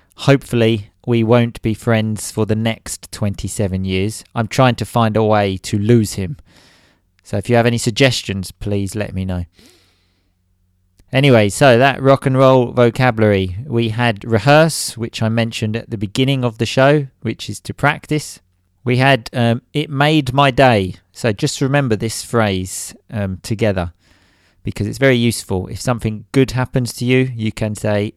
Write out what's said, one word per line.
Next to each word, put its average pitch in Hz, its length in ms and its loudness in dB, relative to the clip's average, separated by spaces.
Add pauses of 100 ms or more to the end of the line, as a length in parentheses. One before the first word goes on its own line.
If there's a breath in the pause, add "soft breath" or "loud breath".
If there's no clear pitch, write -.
(160)
Hopefully, 117 760 0 (160)
we 117 180 2
won't 117 360 2
be 110 140 -2
friends 110 560 -2
for 107 160 -2
the 107 100 -2
next - 540 -6
twenty-seven 98 760 -4
years. 95 400 -4 (100)
I'm 117 140 -4
trying 127 280 2
to 113 80 -6
find 110 320 0
a 110 80 2
way 104 340 0
to - 200 -8
lose 107 360 2
him. 95 220 -8 (880 soft breath)
So - 120 -6
if 104 140 -4
you 120 60 4
have 117 100 4
any 117 120 2
suggestions, 110 760 -2
please 101 420 -6
let 104 180 -8
me 95 120 -4
know. 90 200 -4 (1700 soft breath)
Anyway, 123 360 6
so 120 300 4
that 135 240 2
rock 135 240 4
and 131 100 0
roll 131 360 4
vocabulary. 110 840 2 (100)
We 117 240 -2
had 117 340 -2
rehearse, 147 720 2
which 117 260 -8
I 110 60 0
mentioned 113 480 -2
at 117 140 -10
the 113 80 -8
beginning 131 460 -2
of 113 140 -4
the 117 80 -2
show, 139 400 2 (160)
which - 260 -8
is 104 120 -10
to - 140 -12
practice. - 640 -4 (440)
We 123 140 0
had, 131 340 2
um, 117 300 0 (100)
"It 151 180 -4
made 143 420 0
my 139 180 2
day." 117 440 4 (180)
So 117 200 -2
just - 280 -4
remember 139 360 0
this 110 280 -6
phrase, 98 680 -2 (160)
um, 98 320 -6
together, 98 500 -2 (680)
because 107 240 -6
it's 113 120 -10
very 131 180 4
useful. 110 520 -2
If 117 120 -12
something 110 520 -4
good 131 200 2
happens 123 420 -4
to 123 100 -8
you, 127 300 0
you 110 160 -4
can 107 240 -6
say, 104 420 -2